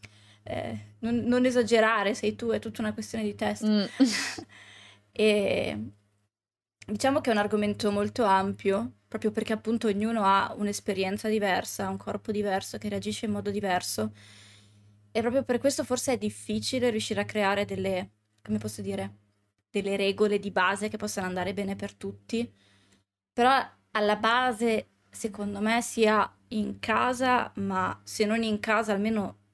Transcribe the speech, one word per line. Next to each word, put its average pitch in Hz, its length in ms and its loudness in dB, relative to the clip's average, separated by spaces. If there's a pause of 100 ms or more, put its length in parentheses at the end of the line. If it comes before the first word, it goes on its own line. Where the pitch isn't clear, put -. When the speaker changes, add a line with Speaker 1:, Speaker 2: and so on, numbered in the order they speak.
(420)
Speaker 1:
eh, - 360 -6 (200)
non, 233 180 -2
non 247 280 2
esagerare, 220 720 4
sei 214 200 -2
tu, 233 140 -6
è 214 100 0
tutta 220 220 -8
una 214 120 -2
questione 214 300 -6
di 202 120 -4
testa. 214 320 -2
Speaker 2:
Mm. 208 160 4 (140)
Speaker 1:
<laughs> - 480 2 (680)
E 208 640 2 (1120)
diciamo 269 340 2
che - 80 -2
è 226 40 4
un 208 60 2
argomento 208 520 0
molto 208 320 0
ampio, 196 840 2
proprio 214 240 -2
perché 220 220 -2
appunto 220 340 -2
ognuno 214 360 0
ha 196 340 4
un'esperienza 202 720 -2
diversa, 202 600 0
un 190 80 -6
corpo 202 340 -8
diverso 202 460 -2
che 208 120 -6
reagisce 202 360 -6
in 208 80 -2
modo 202 180 -4
diverso. 196 600 -2 (1000)
E 220 100 -2
proprio 240 220 2
per 240 160 0
questo 269 240 0
forse 247 300 -2
è 220 40 0
difficile 214 720 -2
riuscire 214 320 -2
a 208 40 -2
creare 202 400 0
delle, 190 460 -4 (300)
come 214 160 -4
posso 107 240 -6
dire, 98 360 -6 (520)
delle 196 280 -2
regole 202 420 2
di 202 120 -6
base 196 360 2
che 214 100 -6
possano 208 300 -4
andare 180 260 -4
bene 196 220 -4
per 196 180 -8
tutti. 226 560 -6 (840)
Però 240 180 6 (400)
alla 208 240 2
base, 226 760 2 (180)
secondo 202 500 -8
me, 220 220 2
sia 214 480 4 (200)
in 202 300 -2
casa, 247 760 2
ma 190 480 -2
se - 220 -2
non 226 180 2
in 214 160 0
casa, 214 340 0
almeno 208 440 0 (160)